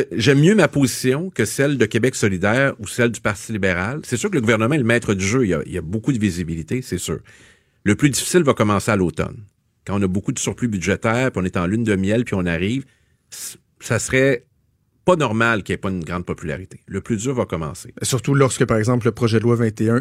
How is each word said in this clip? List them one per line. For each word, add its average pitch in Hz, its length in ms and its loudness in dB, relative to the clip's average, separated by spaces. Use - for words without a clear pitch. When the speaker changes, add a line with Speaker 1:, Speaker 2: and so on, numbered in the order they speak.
Speaker 1:
j'aime 120 280 4
mieux 175 140 6
ma 180 140 4
position 139 640 0
que 117 140 0
celle 139 340 0
de 110 80 4
Québec 117 300 0
solidaire 107 600 2
ou 104 100 -12
celle 120 220 0
du - 100 -8
Parti - 320 -6
libéral. 95 520 -2
C'est 123 120 -4
sûr 202 140 -2
que 196 60 -2
le 139 40 0
gouvernement 113 340 2
est 160 40 2
le 127 60 0
maître 113 300 2
du 95 100 -2
jeu. 120 200 2
Il 95 60 2
y 85 40 2
a, 76 120 0
il - 60 -12
y 92 60 -4
a 85 40 -6
beaucoup 110 300 -2
de 120 60 -2
visibilité, 85 640 -4
c'est 90 160 -6
sûr. 85 200 -6
Le 104 100 2
plus 143 160 2
difficile 180 320 0
va 135 120 4
commencer 104 360 2
à 107 60 4
l'automne. 90 400 -2
Quand 101 140 -2
on - 20 0
a 98 60 2
beaucoup 101 240 -2
de 117 60 -6
surplus 120 300 -4
budgétaire, 110 640 0
puis 95 120 -4
on - 20 0
est 92 120 -4
en 87 100 0
lune 110 180 0
de 107 100 2
miel, 101 300 2
puis - 100 -6
on 92 120 0
arrive, 95 380 -2
c-, - 280 -16
ça 117 180 -2
serait 131 480 0
pas 185 120 4
normal 113 460 2
qu'il 95 120 -4
n'y - 0 -
ait - 40 -4
pas 98 120 -4
une 90 140 -4
grande 87 200 -6
popularité. 80 600 -8
Le - 160 -8
plus 117 160 -4
dur 127 160 -4
va 117 100 0
commencer. 82 560 -8
Speaker 2:
Surtout 131 340 -2
lorsque, 135 300 4
par 113 140 2
exemple, 117 260 0
le 117 80 2
projet 113 260 2
de 104 40 0
loi 120 140 2
vingt 113 220 0
et 110 120 2
un, 120 100 2